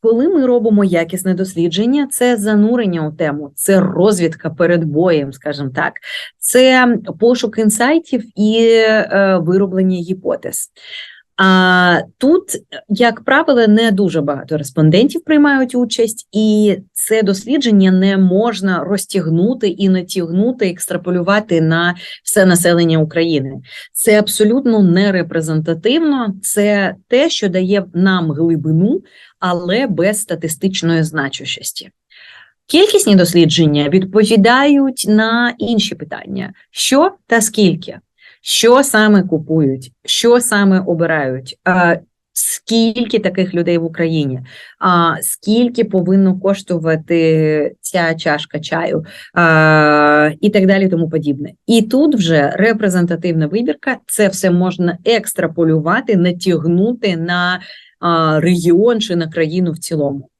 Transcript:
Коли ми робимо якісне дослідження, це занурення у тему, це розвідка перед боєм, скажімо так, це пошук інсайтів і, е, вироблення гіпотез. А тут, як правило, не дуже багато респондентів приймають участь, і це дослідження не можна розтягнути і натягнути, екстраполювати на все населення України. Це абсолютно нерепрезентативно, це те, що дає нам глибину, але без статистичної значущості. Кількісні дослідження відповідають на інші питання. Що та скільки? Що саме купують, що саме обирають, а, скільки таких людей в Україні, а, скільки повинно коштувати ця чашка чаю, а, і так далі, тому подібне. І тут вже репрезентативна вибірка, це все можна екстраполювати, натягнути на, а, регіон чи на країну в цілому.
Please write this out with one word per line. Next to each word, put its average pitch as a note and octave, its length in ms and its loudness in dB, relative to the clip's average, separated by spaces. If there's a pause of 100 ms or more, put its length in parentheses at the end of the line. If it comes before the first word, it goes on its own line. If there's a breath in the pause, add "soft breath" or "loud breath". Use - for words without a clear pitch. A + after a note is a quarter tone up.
Коли A3+ 260 2
ми E4 180 2
робимо A3 380 2
якісне F3+ 500 -2
дослідження, F#3 800 -2
це B3 260 0
занурення G#3 720 0
у D3+ 40 -6
тему, D3 440 -6
це G3 240 2
розвідка F3 720 0
перед E3+ 340 0
боєм, D3+ 500 -2
скажімо C#3+ 420 -8
так, C#3+ 180 -4 (440 loud breath)
це B3+ 580 4 (240)
пошук A#3 400 0
інсайтів A#3+ 640 0 (160)
і, G#3+ 200 2 (100)
е, G#3+ 720 2
вироблення F#3 560 0
гіпотез. F3 760 -8 (680 loud breath)
А F#3 600 4 (180)
тут, E4 260 2 (460)
як A3+ 340 0
правило, C4+ 440 2
не A3 240 4
дуже F3+ 300 0
багато C#3+ 360 -6
респондентів E3 680 2
приймають C#4+ 520 2
участь, A#3 560 -4
і G#3+ 460 2 (160)
це A3 300 -2
дослідження G3+ 680 2
не F#3+ 260 2
можна F#3+ 680 0
розтягнути F#3+ 840 -2
і F#3+ 220 0
натягнути, F#3 800 -2
екстраполювати F3+ 920 -2
на E3 340 0 (280 loud breath)
все F#3+ 220 2
населення F3 520 2
України. D#3 560 -2 (400 loud breath)
Це G#3+ 260 2
абсолютно G#3+ 640 2
нерепрезентативно, F#3 1600 0
це G3+ 540 -2 (120)
те, C#4+ 220 2
що G#3 200 -4
дає F#3 440 0
нам F3+ 380 0
глибину, E3 680 0 (380 soft breath)
але F3+ 480 -2
без F#3+ 340 -2
статистичної E3 840 -4
значущості. C#3 840 -8 (760 loud breath)
Кількісні F#4+ 480 4
дослідження D#3+ 760 2
відповідають A#3 1160 2
на A3+ 500 0
інші A3 380 -2
питання. - 580 -12 (180 soft breath)
Що D#4+ 400 0 (160)
та A#3 140 2
скільки? G3+ 580 -2 (480 soft breath)
Що B3 360 4
саме G#3+ 400 4
купують, D#3 680 -2 (140)
що A#3+ 360 2
саме G3+ 380 2
обирають, D#3 840 -4
а, F3+ 320 2 (380)
скільки A3+ 840 -2
таких F#3 340 -2
людей E3+ 240 0
в E3 60 -2
Україні, D#3+ 580 -4 (380 loud breath)
а, E3+ 420 2
скільки A#3 600 -2
повинно F#3+ 560 0
коштувати D#3+ 1400 -2
ця E3 340 -2
чашка D#3 440 -6
чаю, D#3+ 460 -6 (300 loud breath)
а, D#3 960 4 (100)
і G#3 80 2
так G3+ 180 2
далі, G3 220 2
тому E3 200 -2
подібне. D3 420 -4 (160)
І A3+ 140 4
тут C4+ 340 0
вже E3 400 0
репрезентативна F3+ 920 -2
вибірка, A#3+ 500 -4 (100)
це G#3 200 0
все F#3 240 -2
можна F3 540 -2
екстраполювати, E3+ 1120 0
натягнути F3+ 1000 -2
на, F3+ 440 -4 (380 loud breath)
а, D#3+ 400 0
регіон F3+ 600 2
чи F#3 140 -4
на E3 120 -4
країну E3 440 -2
в E3 60 -8
цілому. C#3+ 520 -6 (100)